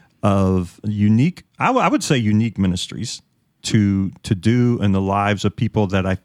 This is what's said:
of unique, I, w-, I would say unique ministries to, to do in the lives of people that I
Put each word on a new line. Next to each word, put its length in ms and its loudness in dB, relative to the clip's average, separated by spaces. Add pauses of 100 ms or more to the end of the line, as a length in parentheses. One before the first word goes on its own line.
(220)
of 640 0
unique, 580 0 (160)
I, 80 -2
w-, 180 2
I 40 4
would 140 0
say 140 0
unique 420 0
ministries 640 -4 (420)
to, 460 0 (120)
to 120 -2
do 480 0
in 100 2
the 80 0
lives 440 0
of 100 -2
people 340 -2
that 180 0
I 180 -2